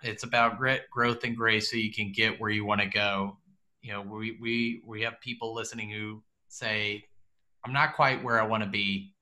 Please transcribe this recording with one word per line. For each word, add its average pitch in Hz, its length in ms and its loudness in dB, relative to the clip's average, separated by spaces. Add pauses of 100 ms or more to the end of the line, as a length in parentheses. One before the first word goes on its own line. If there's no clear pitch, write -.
it's 110 220 -6
about 117 320 4
grit, 131 340 0
growth, 120 340 2
and 117 120 -2
grace 110 340 2
so 120 60 -2
you 110 160 0
can 104 180 -4
get 110 300 2
where 107 100 -2
you 104 140 0
wanna 104 240 2
go. 101 480 0 (460)
You 113 100 -10
know, 101 80 -6
we, 107 400 -8
we, 117 460 0
we 110 160 -6
have 113 180 -4
people 113 340 -6
listening 110 360 -6
who 107 320 -8 (260)
say, 107 560 -4 (580)
"I'm 127 120 -6
not 147 200 4
quite 131 300 4
where 117 160 4
I 110 60 4
wanna 110 200 2
be." 98 560 0